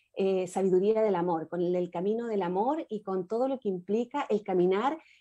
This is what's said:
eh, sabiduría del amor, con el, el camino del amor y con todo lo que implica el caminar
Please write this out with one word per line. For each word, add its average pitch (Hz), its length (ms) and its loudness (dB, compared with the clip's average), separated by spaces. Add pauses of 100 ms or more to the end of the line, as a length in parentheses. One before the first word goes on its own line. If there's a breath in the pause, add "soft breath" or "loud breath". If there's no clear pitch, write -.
(140)
eh, 190 320 0
sabiduría 196 560 2
del 208 120 4
amor, 170 340 0
con 175 120 -4
el, 180 140 0
el 180 160 -2
camino 208 360 -2
del 208 160 -2
amor 214 460 0
y 208 140 -8
con 190 260 -4
todo 240 200 0
lo 269 100 -4
que 214 100 -6
implica 220 600 -2
el 214 140 0
caminar 196 560 2 (220 loud breath)